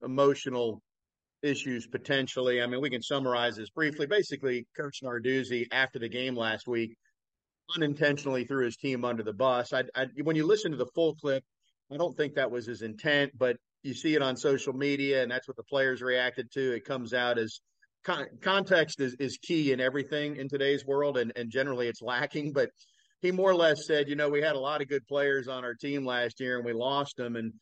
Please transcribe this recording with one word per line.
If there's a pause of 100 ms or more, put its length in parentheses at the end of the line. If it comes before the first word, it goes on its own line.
emotional (600)
issues
potentially.
I
mean,
we
can
summarize
this
briefly.
Basically,
Coach
Narduzzi,
after
the
game
last
week, (800)
unintentionally
threw
his
team
under
the
bus.
I, (120)
I, (160)
when
you
listen
to
the
full
clip, (480)
I
don't
think
that
was
his
intent,
but (260)
you
see
it
on
social
media,
and
that's
what
the
players
reacted
to.
It
comes
out
as (420)
con-, (140)
context
is,
is
key
in
everything
in
today's
world,
and,
and
generally
it's
lacking.
But (520)
he
more
or
less
said,
"You
know,
we
had
a
lot
of
good
players
on
our
team
last
year,
and
we
lost
them,
and